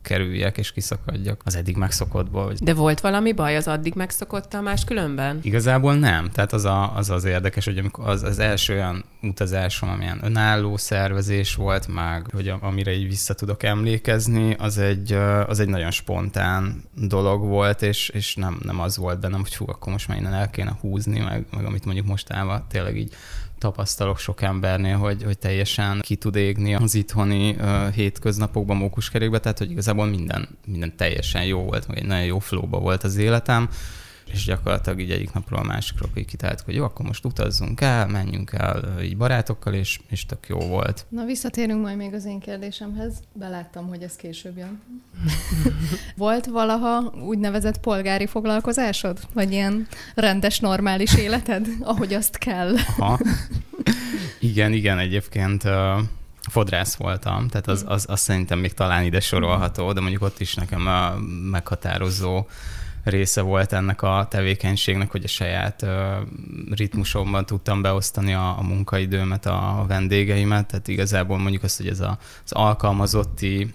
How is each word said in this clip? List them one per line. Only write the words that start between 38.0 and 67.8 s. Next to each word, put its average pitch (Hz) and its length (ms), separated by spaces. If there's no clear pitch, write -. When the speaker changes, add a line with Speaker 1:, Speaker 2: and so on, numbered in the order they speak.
Speaker 1:
menjünk 95 460
el, 95 440
ö, 87 40
így 87 160
barátokkal, 117 560
és, 98 260
és - 160
tök - 220
jó 87 120
volt. 90 500
Speaker 3:
Na, 233 160
visszatérünk 233 560
majd 202 160
még 202 160
az 208 120
én 202 140
kérdésemhez. 208 760
Beláttam, 180 540
hogy 180 140
ez 175 140
később 175 420
jön. 196 240
<laughs> 156 640
Volt 220 300
valaha 233 680
úgynevezett 208 520
polgári 196 480
foglalkozásod? 214 920
Vagy 196 180
ilyen 202 360
rendes, 202 440
normális 196 560
életed, 220 520
ahogy 208 320
azt 214 240
kell? 180 380
Speaker 1:
Aha. 202 220
Igen, 107 340
igen, 101 260
egyébként, 98 640
ö, 95 320
fodrász 95 460
voltam, 95 520
tehát 104 200
az, 95 160
Speaker 3:
Mm. - 40
Speaker 1:
az, 101 220
az 95 100
szerintem 92 400
még 92 140
talán 90 300
ide 87 160
sorolható, 90 760
de 95 80
mondjuk 95 200
ott 98 180
is 92 140
nekem 90 340
a 90 260
meghatározó 92 960
része 98 380
volt 95 320
ennek 98 280
a 98 280
tevékenységnek, 98 800
hogy 95 120
a 101 40
saját, 92 540
ö, 95 300
ritmusomban 101 760
tudtam 98 360